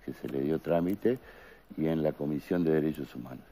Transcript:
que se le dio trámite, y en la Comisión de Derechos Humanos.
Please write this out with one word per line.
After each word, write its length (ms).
que 100
se 140
le 120
dio 180
trámite, 600
y 100
en 160
la 100
Comisión 520
de 80
Derechos 420
Humanos. 380